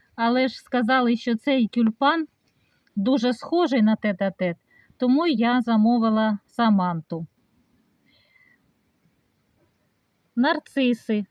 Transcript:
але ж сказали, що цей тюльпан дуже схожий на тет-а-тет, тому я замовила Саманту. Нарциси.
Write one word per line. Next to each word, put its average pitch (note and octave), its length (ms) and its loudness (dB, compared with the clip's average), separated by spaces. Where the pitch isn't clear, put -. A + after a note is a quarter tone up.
але B3 320 0
ж - 80 -10
сказали, B3 640 0
що A#3 180 -4
цей B3+ 320 0
тюльпан C#4 600 0
дуже B3 380 0
схожий C#4 480 -2
на G#3+ 140 2
тет-а-тет, F#3 640 -4
тому C4+ 300 2
я A#3+ 340 0
замовила A3 840 2
Саманту. F3+ 800 -2
Нарциси. B3 960 -2